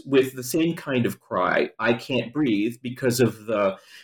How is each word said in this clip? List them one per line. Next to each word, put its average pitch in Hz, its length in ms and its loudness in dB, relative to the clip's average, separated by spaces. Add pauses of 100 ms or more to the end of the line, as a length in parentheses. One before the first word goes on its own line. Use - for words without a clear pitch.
with 131 300 4
the 127 80 -10
same 165 340 0
kind 127 300 0
of 98 120 -4
cry, 90 600 0
"I 113 160 0
can't 120 380 -4
breathe," 120 500 0
because 127 360 -2
of 107 280 0
the, 101 300 0 (280)